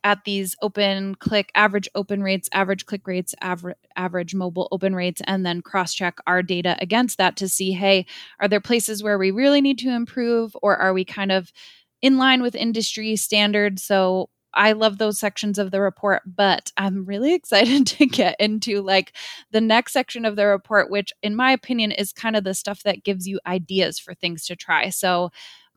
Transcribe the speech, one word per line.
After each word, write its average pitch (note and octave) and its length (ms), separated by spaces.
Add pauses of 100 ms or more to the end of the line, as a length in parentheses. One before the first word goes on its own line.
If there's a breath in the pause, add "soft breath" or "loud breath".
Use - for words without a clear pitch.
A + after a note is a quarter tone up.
at G3+ 220
these G3 360
open G3 540
click, - 400
average G#3 400
open G3+ 260
rates, F#3+ 320
average F#3+ 320
click G3+ 220
rates, F3+ 340
aver-, F3+ 360 (180)
average F3+ 400
mobile F3+ 380
open F#3+ 200
rates, F3+ 320
and F#3+ 220
then F3 160
cross-check F3+ 640
our F3+ 160
data F3 380
against G#3+ 380
that F#3 180
to F#3+ 120
see, F#3 220
hey, F#3+ 360 (340 loud breath)
are G3+ 80
there G3+ 120
places A3 440
where G#3 140
we F#3+ 120
really C#4 300
need C#4 180
to B3+ 120
improve, A#3 680
or G3+ 160
are F#3+ 160
we F#3+ 120
kind F#3+ 260
of F#3+ 220 (500 loud breath)
in C4 160
line C4 240
with A#3+ 140
industry A3 580
standards? G#3 720
So F#3+ 460 (220)
I G#3+ 200
love G#3+ 260
those G#3+ 220
sections G#3 400
of G3 100
the G3 100
report, G3 460
but F#3 500
I'm F#3+ 280
really G#3 300
<laughs> - 0
excited A#3+ 520
to - 200
get G3 340
into, G#3+ 420
like, F#3+ 300 (400 loud breath)
the A3 80
next A3+ 320
section B3 320
of G#3+ 100
the G3+ 120
report, G3+ 440
which G3+ 220 (100)
in G#3 140
my B3+ 160
opinion A#3 400
is G3+ 200
kind A3 220
of G#3+ 80
the F#3+ 120
stuff - 280
that - 220
gives F#3+ 240
you G3 180
ideas F#3 540
for F#3 120
things E3+ 340
to F3 100
try. E3 320
So F3+ 420 (460 loud breath)